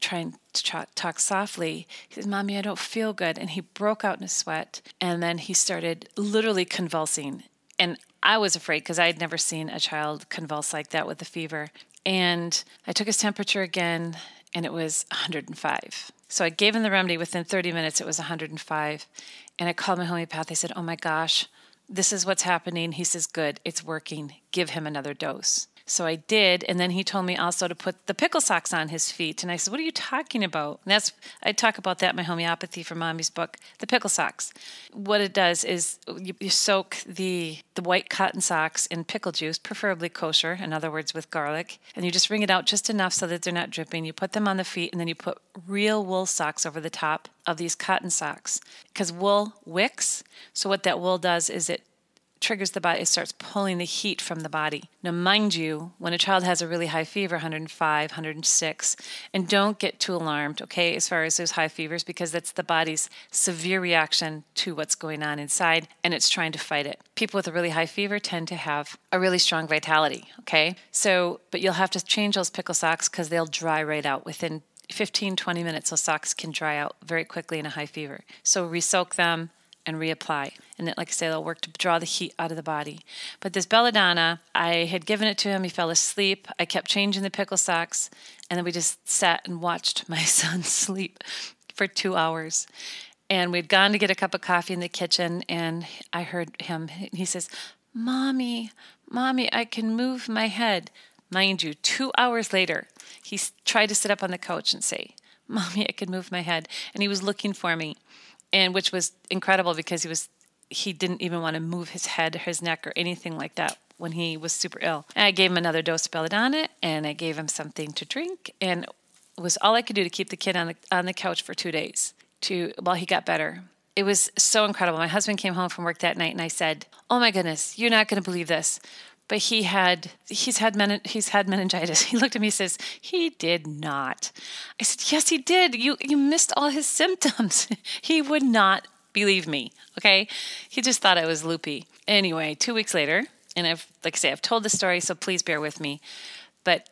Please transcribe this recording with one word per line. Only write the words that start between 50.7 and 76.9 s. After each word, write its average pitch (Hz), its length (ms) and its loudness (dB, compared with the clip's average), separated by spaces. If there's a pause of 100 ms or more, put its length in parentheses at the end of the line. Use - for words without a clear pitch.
that 170 180 2
wool 185 160 2
does 170 320 2
is 175 220 -2
it - 120 -4 (580)
triggers 196 300 -2
the 190 100 -4
body, 170 200 2
it 180 80 -2
starts - 300 0
pulling 196 400 0
the 175 60 -2
heat - 360 -2
from 165 200 -6
the 156 80 -8
body. 151 360 -2 (180)
Now, 180 80 -2
mind 190 440 4
you, 160 440 -2
when 175 140 -4
a 170 60 0
child 190 260 4
has 175 180 4
a 165 60 -4
really 170 180 -2
high 160 180 0
fever, 180 320 -2
a 160 40 -2
hundred 156 220 -4
and 156 80 -10
five, 151 420 0
hundred 156 240 -6
and 160 100 -4
six, - 500 2 (380)
and 185 140 0
don't 202 300 4
get - 200 -2
too - 160 -2
alarmed, 151 480 -2
okay, 170 320 0
as 170 140 0
far 165 160 0
as 160 120 2
those 170 160 -2
high 160 160 0
fevers, 160 360 -6
because 175 260 -6
that's 165 220 -4
the 185 100 -4
body's 160 480 0 (200)
severe 180 500 0
reaction 160 640 2 (100)
to 175 200 -2
what's 151 200 -2
going 156 280 -4
on 147 160 -2
inside, 165 500 2 (160)
and 170 100 2
it's 156 140 2
trying 160 240 0
to 147 60 -8
fight 143 280 -2
it. - 140 -10 (140)
People 202 240 -2
with 185 100 -2
a 165 40 -6
really 175 180 0
high 160 160 0
fever 202 320 -4
tend 170 300 -6
to 180 80 -8
have 147 400 -6 (140)
a 185 80 4
really 180 200 4
strong 160 280 2
vitality, 156 600 2 (120)
okay? 160 360 2 (160)
So, 180 480 2 (100)
but 180 100 -4
you'll 190 120 4
have 185 180 2
to - 140 -2
change 208 320 2
those 185 140 0
pickle - 240 -4
socks 165 340 2
'cause 170 200 -4
they'll 165 180 2
dry 156 360 0
right 151 240 -2
out 135 180 -2
within 160 380 -6 (280)
fifteen, 196 460 -2
twenty 175 280 -2
minutes. 160 260 -4
Those 160 120 0
socks 156 300 0
can - 180 -8
dry 151 260 -2
out 147 280 -4